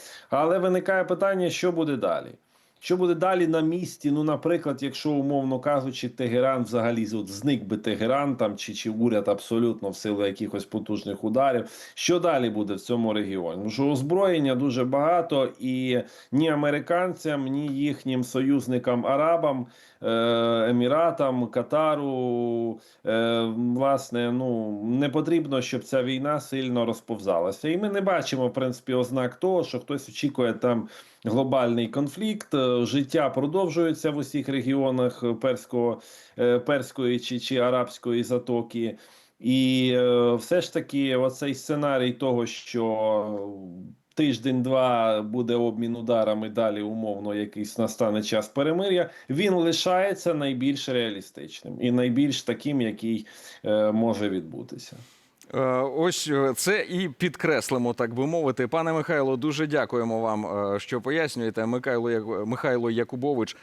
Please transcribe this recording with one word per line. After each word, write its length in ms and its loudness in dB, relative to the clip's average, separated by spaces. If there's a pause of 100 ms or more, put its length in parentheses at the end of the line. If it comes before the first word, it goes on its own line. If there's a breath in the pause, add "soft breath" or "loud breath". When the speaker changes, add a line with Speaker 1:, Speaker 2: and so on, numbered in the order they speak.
(300 loud breath)
Speaker 1:
але 280 2
виникає 460 2
питання, 460 0
що 220 0
буде 240 0
далі. 340 -2 (500 soft breath)
Що 160 0
буде 180 2
далі 320 2
на 140 2
місці? 500 -2
Ну, 140 2
наприклад, 580 0
якщо, 280 -4
умовно 480 0
кажучи, 500 -2
Тегеран 540 0
взагалі, 520 0
от 140 -4
зник 360 -2
би 120 -2
Тегеран, 600 0
там, 200 0
чи, 180 -10
чи 160 -6
уряд 380 2
абсолютно 600 0
в 60 -10
силу 300 -2
якихось 380 -4
потужних 600 -6
ударів, 420 2 (280 loud breath)
що 260 2
далі 300 2
буде 240 -2
в 60 -6
цьому 320 0
регіоні? 440 -2
Тому 140 -6
що 200 0
озброєння 640 2
дуже 300 0
багато, 640 2 (120)
і 380 0 (340 loud breath)
ні 180 4
американцям, 920 0
ні 220 -2
їхнім 580 -2
союзникам 840 0
арабам, 600 2 (360 loud breath)
е, 80 0 (600)
Еміратам, 760 2
Катару, 1300 0 (260 loud breath)
е, 340 2 (160)
власне, 760 0
ну, 520 -2
не 240 0
потрібно, 540 0
щоб 220 -6
ця 180 0
війна 380 -2
сильно 440 -2
розповзалася. 840 -2
І 100 0
ми 100 -2
не 120 0
бачимо, 480 0
в 40 -2
принципі, 420 -2
ознак 400 0
того, 300 2
що 160 -6
хтось 280 -6
очікує 440 0
там 360 0 (360 loud breath)
глобальний 640 2
конфлікт. 640 -4
Е, 140 2 (180)
життя 440 2
продовжується 800 0
в 60 -4
усіх 320 -4
регіонах 760 0 (160)
Перського, 600 0 (380 loud breath)
е, 200 4
Перської 640 0
чи, 180 -6
чи 180 -4
Арабської 640 0
затоки. 760 -2 (420 loud breath)
І, 540 4
е, 400 4
все 260 0
ж 120 -6
таки 440 0
оцей 380 0
сценарій 580 0
того, 340 0
що 920 -2 (720)
тиждень-два 1080 2
буде 320 0
обмін 420 0
ударами, 520 2
далі, 340 0
умовно, 520 -4
якийсь 440 -6
настане 440 0
час 260 -2
перемир'я, 640 0 (200 loud breath)
він 240 2
лишається 800 2
найбільш 540 -2
реалістичним 920 -6
і 100 2
найбільш 520 2
таким, 380 -2
який, 460 -2 (380 loud breath)
е, 280 2
може 360 2
відбутися. 680 -8 (580 soft breath)
Speaker 2:
Е, 60 0 (360)
ось, 320 0
е, 280 4
це 340 0
і 180 -2
підкреслимо, 840 0
так 200 -2
би 120 0
мовити. 420 0
Пане 240 0
Михайло, 440 2
дуже 300 -2
дякуємо 540 0
вам, 260 0
е, 340 -2
що 200 -6
пояснюєте. 680 -2
Михайло 440 0
Як-, 360 -2
Михайло 440 0
Якубович, 720 -2